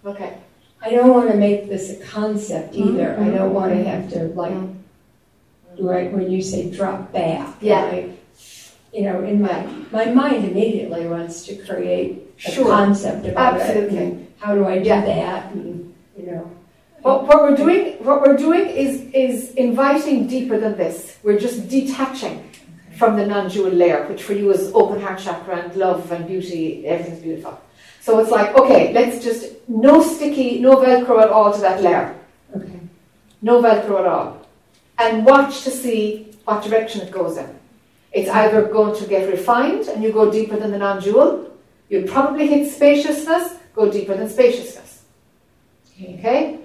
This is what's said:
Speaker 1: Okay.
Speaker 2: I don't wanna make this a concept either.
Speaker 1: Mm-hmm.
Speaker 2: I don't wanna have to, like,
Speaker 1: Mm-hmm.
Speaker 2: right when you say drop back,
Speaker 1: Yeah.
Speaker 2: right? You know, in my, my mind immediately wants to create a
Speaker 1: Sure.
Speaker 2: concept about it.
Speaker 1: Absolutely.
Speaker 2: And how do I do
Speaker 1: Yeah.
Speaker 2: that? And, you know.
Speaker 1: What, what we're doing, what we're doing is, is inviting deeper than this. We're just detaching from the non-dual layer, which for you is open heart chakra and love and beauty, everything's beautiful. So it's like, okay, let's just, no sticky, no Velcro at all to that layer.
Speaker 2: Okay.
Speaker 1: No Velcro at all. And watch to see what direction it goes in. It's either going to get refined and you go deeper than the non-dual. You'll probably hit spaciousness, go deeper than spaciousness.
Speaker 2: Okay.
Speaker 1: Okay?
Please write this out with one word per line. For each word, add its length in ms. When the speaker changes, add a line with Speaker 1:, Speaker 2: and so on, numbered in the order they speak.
Speaker 1:
Okay. 320
Speaker 2:
I 80
don't 180
wanna 260
make 340
this 300
a 80
concept 680
either. 420
Speaker 1:
Mm-hmm. 80
Speaker 2:
I 140
don't 160
wanna 300
have 280
to, 120
like, 180
Speaker 1:
Mm-hmm. 1300
Speaker 2:
right 260
when 180
you 120
say 280
drop 420
back, 480
Speaker 1:
Yeah. 260
Speaker 2:
right? 320
You 60
know, 220
in 180
my, 240
my 140
mind 400
immediately 600
wants 420
to 80
create 680
a 40
Speaker 1:
Sure. 140
Speaker 2:
concept 640
about 300
it. 40
Speaker 1:
Absolutely. 380
Speaker 2:
And 400
how 160
do 120
I 120
do 80
Speaker 1:
Yeah. 180
Speaker 2:
that? 480
And, 400
you 140
know. 180
Speaker 1:
What, 240
what 160
we're 140
doing, 360
what 200
we're 160
doing 320
is, 320
is 440
inviting 680
deeper 320
than 200
this. 440
We're 160
just 300
detaching 760
from 220
the 80
non-dual 460
layer, 360
which 140
for 100
you 180
is 220
open 300
heart 160
chakra 460
and 120
love 340
and 160
beauty, 600
everything's 340
beautiful. 400
So 200
it's 100
like, 260
okay, 380
let's 280
just, 300
no 340
sticky, 580
no 160
Velcro 440
at 80
all 240
to 80
that 220
layer. 320
Speaker 2:
Okay. 240
Speaker 1:
No 180
Velcro 400
at 60
all. 320
And 280
watch 380
to 60
see 640
what 180
direction 380
it 80
goes 260
in. 140
It's 180
either 380
going 280
to 100
get 220
refined 600
and 140
you 80
go 220
deeper 240
than 140
the 80
non-dual. 720
You'll 180
probably 380
hit 260
spaciousness, 840
go 180
deeper 240
than 140
spaciousness. 720
Speaker 2:
Okay. 180
Speaker 1:
Okay? 460